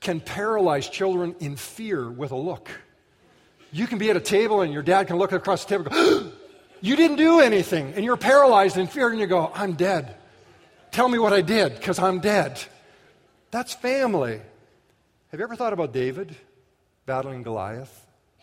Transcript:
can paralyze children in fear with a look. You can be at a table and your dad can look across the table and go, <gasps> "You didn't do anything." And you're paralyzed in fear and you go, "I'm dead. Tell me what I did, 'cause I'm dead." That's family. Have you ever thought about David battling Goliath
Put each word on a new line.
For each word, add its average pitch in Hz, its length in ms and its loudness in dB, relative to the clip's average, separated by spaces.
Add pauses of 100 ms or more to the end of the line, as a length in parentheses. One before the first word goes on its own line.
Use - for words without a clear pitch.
can 170 180 -4
paralyze 190 720 -2
children 180 500 -2
in 143 160 -8
fear 170 540 -8
with 127 220 -10
a 131 40 -6
look. 143 360 -8 (1000)
You 196 160 -4
can 226 100 -6
be 214 140 2
at 196 40 4
a 170 40 2
table 208 420 2
and 160 100 0
your 147 120 -6
dad 185 240 4
can 175 100 -2
look 190 140 0
across 185 340 -2
the 202 120 -2
table 170 80 -6
and 139 80 -6
go, - 380 2 (240)
<gasps> - 260 -20
"You 220 140 0
didn't 294 220 4
do 330 220 6
anything." 180 560 2
And 202 80 -4
you're 240 140 0
paralyzed 226 600 6
in 185 100 -2
fear 254 220 -2
and 226 100 -2
you 202 80 -2
go, 165 260 0
"I'm 190 200 -6
dead. 160 420 -2 (760)
Tell 247 180 2
me 240 80 0
what 214 160 2
I 196 80 4
did, 175 400 0
'cause 185 160 -4
I'm 185 220 0
dead." 165 420 0 (880)
That's 247 240 -6
family. 208 680 -2 (920)
Have 151 80 -12
you 202 40 -6
ever 233 120 -10
thought 226 180 -4
about 160 180 -4
David 131 440 -4 (720)
battling 131 340 -6
Goliath 113 640 -10 (380)